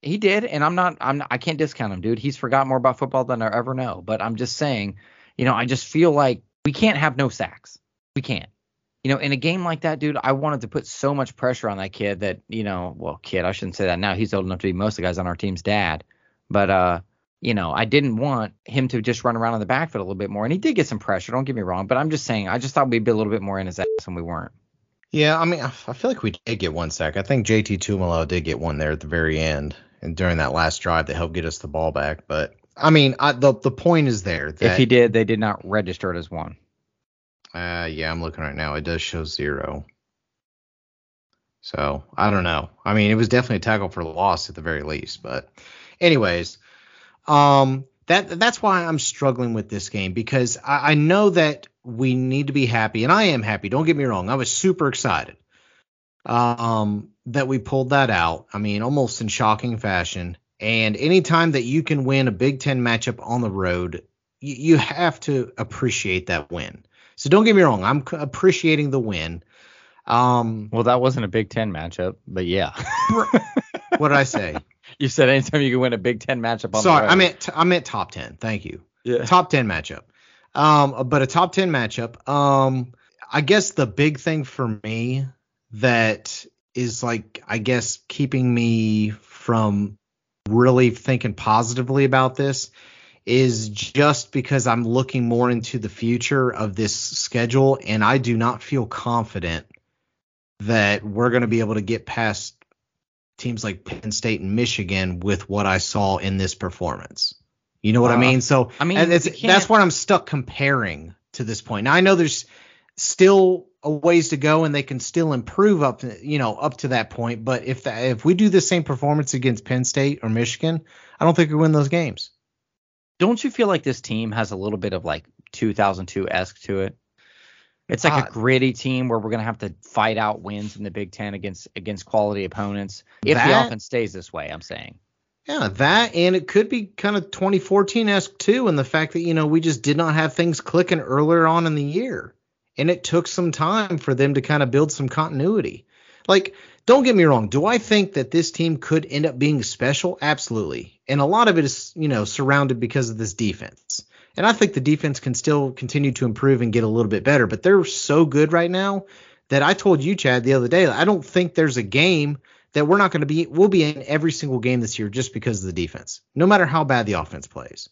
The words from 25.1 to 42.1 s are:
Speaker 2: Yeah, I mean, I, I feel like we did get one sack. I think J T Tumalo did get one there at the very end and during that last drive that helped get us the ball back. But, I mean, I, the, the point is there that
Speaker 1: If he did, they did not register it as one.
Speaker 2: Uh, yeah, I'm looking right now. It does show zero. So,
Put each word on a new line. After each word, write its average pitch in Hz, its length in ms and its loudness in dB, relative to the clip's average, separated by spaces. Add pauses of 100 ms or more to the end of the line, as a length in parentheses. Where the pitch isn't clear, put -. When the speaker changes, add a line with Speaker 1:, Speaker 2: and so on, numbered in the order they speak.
Speaker 2:
Yeah, 151 260 2
I 165 60 0
mean, 165 160 -2
I, 127 60 -8
I - 260 -10
feel 233 180 -2
like - 120 -6
we 104 100 -2 (140)
did 113 120 -6
get 90 140 -4
one 82 180 -4
sack. 78 280 -4
I 98 40 -4
think 117 240 0
J 110 160 2
T 104 140 -2
Tumalo 87 500 -2
did 87 180 -4
get 76 140 -4
one 78 200 -4
there 76 140 -2
at 78 80 -6
the 76 60 -14
very 80 320 -2
end 73 380 -4 (240)
and 80 160 -8
during 87 220 0
that 67 160 -2
last 80 240 0
drive 80 280 -2
that 71 100 -8
helped 82 180 -6
get 85 100 -4
us 80 140 -8
the 73 100 -14
ball 80 240 -4
back. 71 340 -6
But, 78 280 -6 (200)
I 151 140 2
mean, 147 300 4
I, 143 140 2
the, 131 200 4
the 127 180 -2
point 160 380 2
is 107 140 -2
there 80 280 -4
that 90 220 0
Speaker 1:
If 90 60 0
he 127 80 4
did, 120 260 6
they 113 120 2
did 107 140 0
not 104 300 -4
register 92 460 -4
it 85 40 -6
as 80 120 -12
one. 78 260 -10 (960)
Speaker 2:
Uh, 87 340 -6
yeah, 80 220 -6
I'm 82 100 -6
looking 80 220 -8
right 71 140 -8
now. 76 180 -6
It 76 80 -6
does 80 180 -4
show 80 240 -8
zero. 73 600 -8 (1700)
So, 71 420 -6 (140)